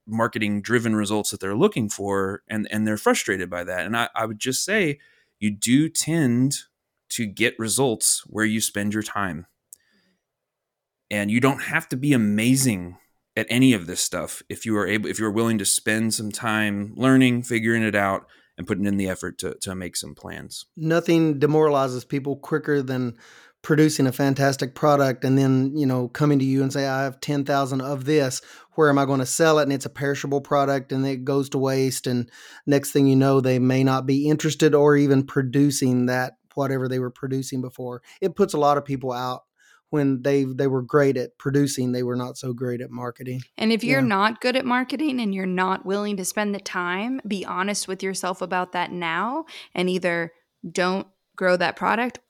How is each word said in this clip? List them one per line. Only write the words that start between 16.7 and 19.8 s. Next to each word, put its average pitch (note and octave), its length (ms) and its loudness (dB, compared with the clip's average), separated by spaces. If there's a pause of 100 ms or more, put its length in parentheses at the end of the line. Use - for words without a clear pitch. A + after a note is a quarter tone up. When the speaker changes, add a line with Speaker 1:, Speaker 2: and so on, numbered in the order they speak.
Speaker 1:
learning, B2+ 480 4
figuring A2+ 400 0
it G#2+ 120 0
out, G2 320 0 (300)
and F#2 100 -10
putting G2+ 180 -2
in G2+ 120 0
the F#2+ 120 -2
effort F2+ 300 -8
to, F2 220 -6
to F#2+ 120 -8
make F#2 220 -10